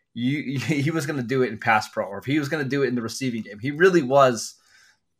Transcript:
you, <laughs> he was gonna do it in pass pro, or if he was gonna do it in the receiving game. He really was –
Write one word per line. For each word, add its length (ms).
you, 440
<laughs> 60
he 240
was 160
gonna 160
do 220
it 60
in 100
pass 300
pro, 160
or 120
if 80
he 140
was 100
gonna 140
do 180
it 60
in 80
the 80
receiving 400
game. 160
He 100
really 320
was – 540